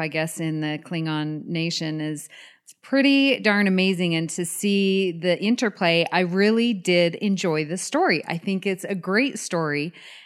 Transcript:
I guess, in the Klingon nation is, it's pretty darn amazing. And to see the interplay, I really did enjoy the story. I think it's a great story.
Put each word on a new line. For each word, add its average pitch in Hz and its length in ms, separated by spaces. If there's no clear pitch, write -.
I 160 80
guess, 160 320
in 160 200
the 151 240
Klingon 156 600
nation 165 540
is, 151 280
it's - 180
pretty 277 560
darn 202 300
amazing. 185 480
And 165 140
to 180 140
see 196 680
the 170 280
interplay, 196 720
I 170 80
really 214 540
did 175 400
enjoy 175 520
the 170 120
story. 302 480
I 165 100
think 190 300
it's 190 180
a 202 120
great 208 420
story. 156 540